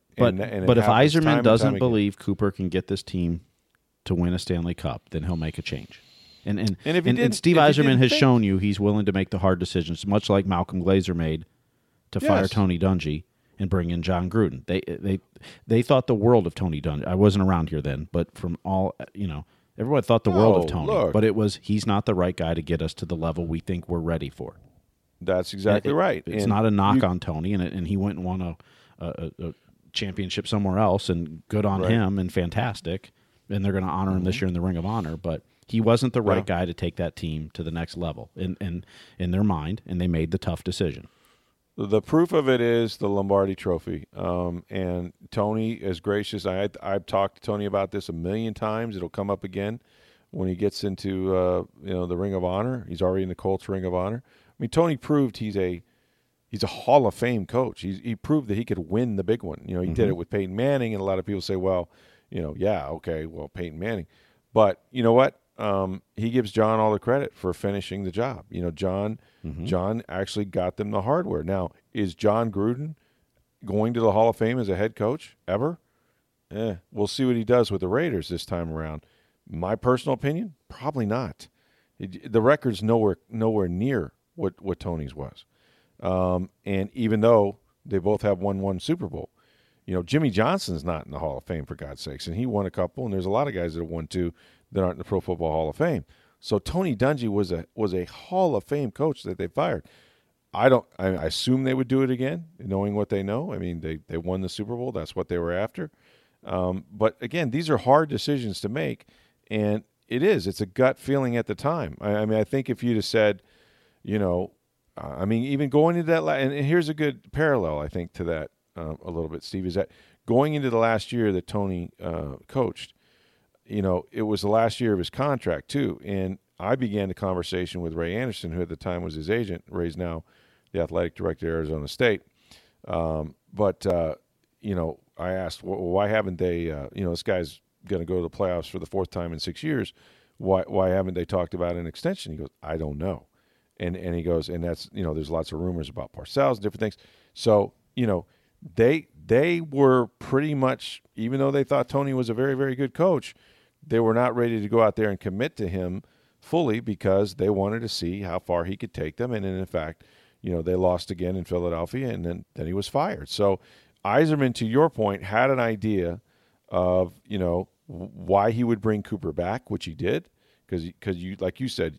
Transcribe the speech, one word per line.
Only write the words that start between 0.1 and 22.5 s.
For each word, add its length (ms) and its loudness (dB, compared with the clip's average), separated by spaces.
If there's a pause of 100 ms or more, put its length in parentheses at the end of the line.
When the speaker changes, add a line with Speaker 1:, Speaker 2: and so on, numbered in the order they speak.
Speaker 1:
But, 180 4
Speaker 2:
And, 80 -4
and 200 -4
it 60 2
Speaker 1:
but 100 8
if 60 6
Speaker 2:
happens 320 6
Speaker 1:
Yzerman 80 6
Speaker 2:
time 140 6
and 60 2
Speaker 1:
doesn't 220 8
Speaker 2:
time 80 4
again. 140 2
Speaker 1:
believe 320 2
Cooper 320 0
can 160 -4
get 180 0
this 160 -4
team 380 -2 (640)
to 100 0
win 180 2
a 60 -2
Stanley 360 -2
Cup, 360 -6
then 140 -4
he'll 120 -2
make 220 -4
a 40 -8
change. 400 -10 (420)
And, 160 -4
and, 240 -2
Speaker 2:
And 120 0
if 80 2
he 60 4
Speaker 1:
and, 80 2
and 120 2
Speaker 2:
didn't, 40 -2
Speaker 1:
Steve 220 4
Speaker 2:
if 60 8 (140)
he 60 4
Speaker 1:
Yzerman 40 6
Speaker 2:
didn't 120 6
Speaker 1:
has 120 6
Speaker 2:
think 100 4
Speaker 1:
shown 220 8
you 160 4
he's 200 0
willing 280 2
to 60 2
make 180 0
the 80 -2
hard 200 4
decisions, 480 -2
much 240 2
like 160 4
Malcolm 380 0
Glazer 300 4
made 300 -2 (680)
to 80 -2
fire 220 4
Speaker 2:
Yes. 80 2
Speaker 1:
Tony 280 2
Dungy 460 0 (340)
and 100 -2
bring 220 0
in 120 -2
John 280 0
Gruden. 360 0
They, 200 -2
they, 340 -2 (460)
they 160 4
thought 240 4
the 80 4
world 320 6
of 80 -2
Tony 260 -2
Dungy. 260 -2
I 100 0
wasn't 280 6
around 260 4
here 120 -2
then, 300 -4
but 260 0
from 260 -4
all, 300 -2 (180)
you 140 -6
know, 180 -8 (320)
everyone 260 0
thought 220 4
the 60 4
world 260 8
of 60 4
Speaker 2:
No, 80 0
Speaker 1:
Tony. 160 -2
Speaker 2:
look. 260 2
Speaker 1:
But 120 6
it 100 4
was, 260 2
he's 260 0
not 200 2
the 80 2
right 220 2
guy 180 0